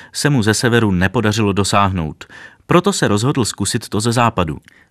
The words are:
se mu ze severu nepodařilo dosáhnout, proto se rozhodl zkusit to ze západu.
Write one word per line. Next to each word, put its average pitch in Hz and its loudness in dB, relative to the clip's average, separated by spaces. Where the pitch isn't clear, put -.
se - -2
mu 131 2
ze 104 2
severu 113 2
nepodařilo 101 0
dosáhnout, 95 -2
proto 175 2
se 143 -2
rozhodl 107 0
zkusit - -6
to 98 -2
ze 117 -2
západu. 110 0